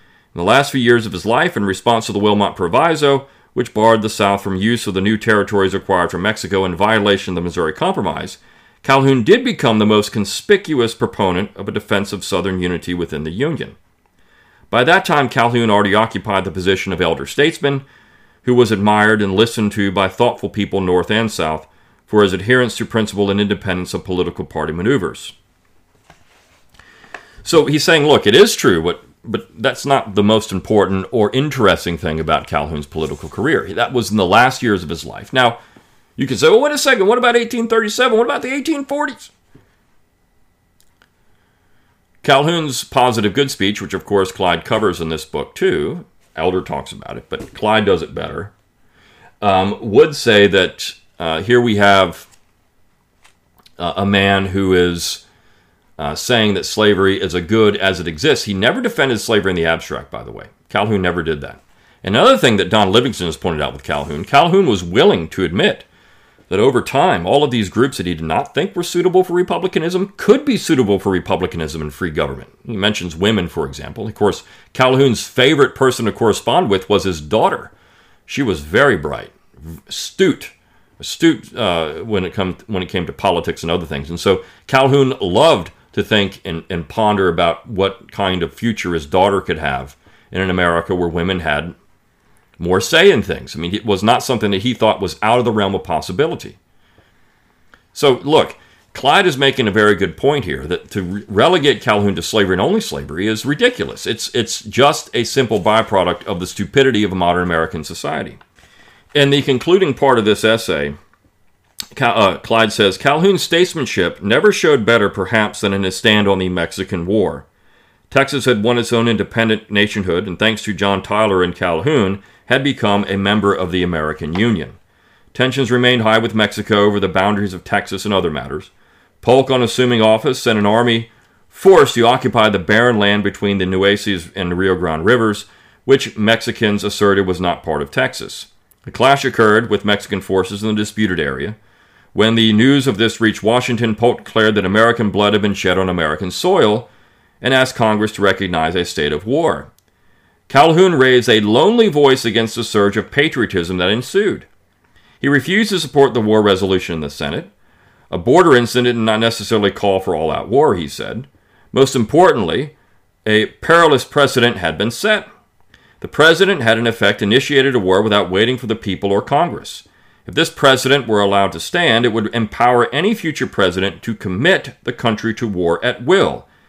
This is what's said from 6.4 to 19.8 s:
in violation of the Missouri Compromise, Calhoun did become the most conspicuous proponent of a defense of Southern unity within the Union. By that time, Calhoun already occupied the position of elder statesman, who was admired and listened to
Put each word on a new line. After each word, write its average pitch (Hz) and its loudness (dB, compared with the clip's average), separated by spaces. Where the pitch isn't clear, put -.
in 90 -4
violation 101 0
of 90 -4
the 85 -2
Missouri 85 -2
Compromise, 95 -6
Calhoun 135 4
did 202 4
become 139 0
the 107 2
most 107 2
conspicuous 123 -2
proponent 95 -2
of 98 -14
a 107 -8
defense 101 -4
of 95 -10
Southern 92 -4
unity 90 -4
within 80 -6
the 80 -8
Union. 123 -6
By 120 0
that 180 2
time, 143 0
Calhoun 117 0
already 101 2
occupied 101 -2
the 95 -6
position 92 -2
of 85 -4
elder 80 -2
statesman, 143 -2
who 123 0
was 120 4
admired 107 2
and 98 -2
listened 107 0
to 101 -2